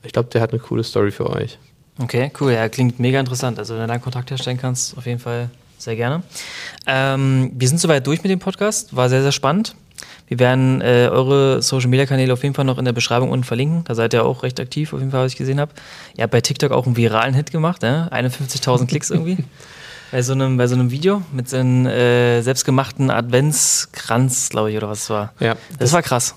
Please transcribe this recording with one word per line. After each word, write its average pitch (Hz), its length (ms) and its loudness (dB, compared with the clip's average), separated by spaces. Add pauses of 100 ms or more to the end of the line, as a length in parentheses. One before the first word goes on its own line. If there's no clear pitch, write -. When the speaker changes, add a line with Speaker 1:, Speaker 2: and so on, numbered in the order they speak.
Speaker 1:
Ich - 100 -16
glaub, 120 180 0
der 117 100 2
hat 113 120 0
eine 123 80 -2
coole 117 240 -4
Story 104 260 0
für - 180 -6
euch. - 300 -6 (400)
Speaker 2:
Okay, 127 420 -2
cool. 139 120 2
Ja, 113 180 2
klingt 123 300 0
mega 131 200 2
interessant. 127 380 -4
Also 110 160 -8
wenn 113 80 -6
du 113 60 -4
da 120 100 -2
Kontakt 123 320 -8
herstellen 127 280 -6
kannst, 127 380 -4
auf 123 80 -14
jeden 120 140 -4
Fall 120 320 -6 (260)
sehr 113 200 -8
gerne. 131 260 -2 (640)
Ähm, 135 680 2
wir 127 140 2
sind 165 120 2
soweit 143 260 2
durch 156 160 -2
mit 196 80 -2
dem 185 80 0
Podcast. 202 580 -4
War 127 140 4
sehr, 131 120 4
sehr 139 100 2
spannend. 160 420 0 (540)
Wir 123 100 -4
werden, 131 420 4
äh, 123 300 4
eure 131 500 4
Social-Media-Kanäle 131 720 2
auf 123 120 -2
jeden 139 100 -2
Fall 139 100 0
noch 127 140 0
in 131 60 -4
der 123 80 2
Beschreibung 120 380 0
unten 127 140 0
verlinken. 147 400 -2
Da 113 120 -4
seid 113 180 0
ihr 113 100 4
auch 131 200 0
recht 127 160 -4
aktiv, 147 320 -6
auf 139 80 -6
jeden 135 100 -4
Fall, 131 140 0
was 127 80 -2
ich - 60 -14
gesehen 135 200 -2
hab. 147 160 -4 (420)
Ihr 110 60 -2
habt 117 80 0
bei 120 100 4
TikTok 139 300 -2
auch 120 160 2
einen 120 100 0
viralen 117 380 2
Hit 147 160 0
gemacht, 165 320 -2
ne? 151 300 0
Einundfünfzigtausend 127 760 -2
Klicks - 220 -4
irgendwie. 175 320 -2
Speaker 1:
<laughs> - 20 -6 (680)
Speaker 2:
Bei 127 100 0
so 127 100 0
einem, 131 240 2
bei 123 100 4
so 123 80 2
einem 123 160 2
Video 185 320 0 (100)
mit 127 160 -6
so 131 80 -4
einem, 127 300 4
äh, 120 560 4
selbstgemachten 131 680 0
Adventskranz, 127 1400 0
glaub 110 180 -2
ich, 107 100 -2
oder 107 120 -4
was 104 160 -8
es - 60 -10
war. 104 280 -4
Speaker 1:
Ja, 113 160 0
Speaker 2:
Das - 240 -14
Speaker 1:
das 127 140 2
Speaker 2:
war 170 100 4
krass. - 340 -2